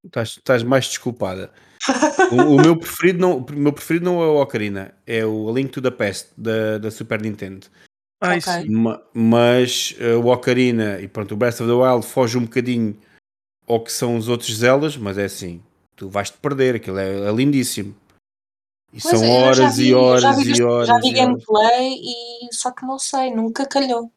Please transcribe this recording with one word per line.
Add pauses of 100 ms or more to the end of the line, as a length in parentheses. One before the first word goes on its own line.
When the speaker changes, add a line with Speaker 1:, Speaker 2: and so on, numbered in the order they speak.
Speaker 1:
Estás,
estás
mais
desculpada. (340)
Speaker 2:
<laughs> (180)
Speaker 1:
O, (180)
o
meu
preferido
não,
o
meu
preferido
não
é
o
Ocarina, (120)
é
o
A
Link
to
the
Past,
da,
da
Super
Nintendo. (560)
Speaker 3:
Ai,
Speaker 2:
Ok.
Speaker 3:
sim.
Speaker 1:
Ma-, (100)
mas,
eh,
o
Ocarina
e
pronto,
o
Breath
of
the
Wild
foge
um
bocadinho (680)
ao
que
são
os
outros
Zeldas,
mas
é
assim, (320)
tu
vais-te
perder,
aquilo
é,
é
lindíssimo. (1000)
E
Speaker 2:
Pois
Speaker 1:
são
Speaker 2:
é,
eu
já
Speaker 1:
horas
e
Speaker 2:
vi,
eu
já
Speaker 1:
horas
Speaker 2:
vi
Speaker 1:
e
Speaker 2:
vis-,
já
Speaker 1:
horas
Speaker 2:
vi
Speaker 1:
e
horas.
Speaker 2:
gameplay
e
só
que
não
sei,
nunca
calhou.